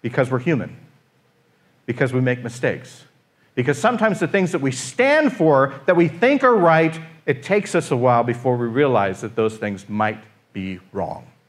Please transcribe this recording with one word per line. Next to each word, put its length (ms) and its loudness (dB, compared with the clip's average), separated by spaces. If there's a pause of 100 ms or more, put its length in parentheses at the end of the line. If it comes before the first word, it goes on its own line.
because 300 -2
we're 80 -2
human, 380 -4 (1080)
because 280 -2
we 80 0
make 200 -2
mistakes, 640 -8 (500)
because 220 0
sometimes 420 0
the 80 -2
things 260 0
that 80 -2
we 100 0
stand 640 0
for, 400 2 (120)
that 100 4
we 120 4
think 360 2
are 120 6
right, 420 4 (280)
it 180 -2
takes 320 -2
us 160 0
a 60 0
while 260 4
before 320 -2
we 120 -2
realize 540 0
that 140 -10
those 220 0
things 320 -8
might 340 -4 (300)
be 260 -8 (140)
wrong. 340 -8 (220)